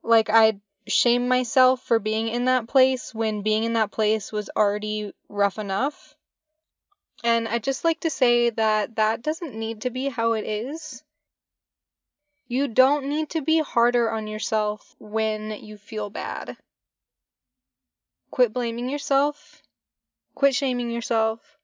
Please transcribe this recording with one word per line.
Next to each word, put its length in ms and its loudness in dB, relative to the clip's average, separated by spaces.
Like, 280 4
I'd 300 4
shame 400 0
myself 560 2
for 160 0
being 300 -2
in 160 -2
that 240 0
place 460 2
when 260 -2
being 240 0
in 80 -2
that 180 0
place 400 0
was 240 -6
already 560 -2
rough 280 0
enough. 560 -4
And 260 0
I'd 140 -2
just 240 -2
like 140 0
to 100 0
say 400 2
that 460 0
that 260 0
doesn't 320 -4
need 260 -6
to 80 -4
be 220 -4
how 240 0
it 100 -2
is. 580 -6
You 200 0
don't 400 4
need 220 -2
to 100 -2
be 200 2
harder 500 2
on 160 -4
yourself 720 -4
when 540 -2
you 260 -10
feel 320 -6
bad. 440 -6
Quit 220 2
blaming 380 -4
yourself. 720 -2
Quit 200 2
shaming 360 -2
yourself. 720 -2